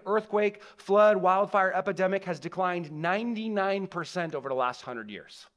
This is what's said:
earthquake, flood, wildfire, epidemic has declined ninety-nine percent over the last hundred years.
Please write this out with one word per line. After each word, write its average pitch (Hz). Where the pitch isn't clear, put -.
earthquake, 208
flood, 208
wildfire, 190
epidemic 190
has 175
declined 175
ninety-nine 196
percent 170
over 135
the 135
last 123
hundred 113
years. -